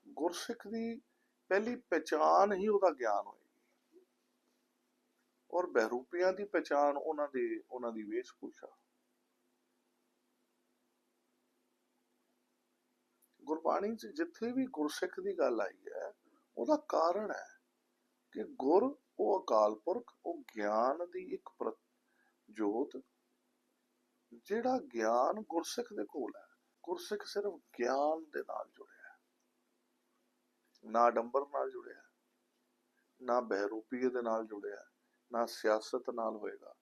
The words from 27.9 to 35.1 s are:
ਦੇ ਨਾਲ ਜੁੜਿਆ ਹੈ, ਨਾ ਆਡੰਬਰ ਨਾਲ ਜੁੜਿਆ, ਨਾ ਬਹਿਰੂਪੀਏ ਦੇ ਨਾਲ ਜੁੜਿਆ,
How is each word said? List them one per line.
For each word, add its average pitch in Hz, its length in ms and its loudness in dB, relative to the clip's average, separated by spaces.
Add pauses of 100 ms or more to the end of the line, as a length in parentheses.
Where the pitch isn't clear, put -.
ਦੇ 143 100 -8
ਨਾਲ - 300 -8
ਜੁੜਿਆ - 400 -20
ਹੈ, - 100 -20 (1700)
ਨਾ 110 140 0
ਆਡੰਬਰ 120 420 4
ਨਾਲ 139 300 -4
ਜੁੜਿਆ, 120 320 -16 (1200)
ਨਾ 123 200 2
ਬਹਿਰੂਪੀਏ 110 680 -2
ਦੇ 123 120 -2
ਨਾਲ 113 240 -2
ਜੁੜਿਆ, 104 400 -10 (460)